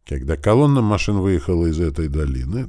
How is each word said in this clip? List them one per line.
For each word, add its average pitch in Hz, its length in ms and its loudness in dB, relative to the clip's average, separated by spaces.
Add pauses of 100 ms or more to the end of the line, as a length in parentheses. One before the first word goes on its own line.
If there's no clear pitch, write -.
Когда 69 300 -4
колонна 135 440 4
машин 104 380 0
выехала 90 460 0
из 80 140 -2
этой 80 280 -2
долины, 73 600 -4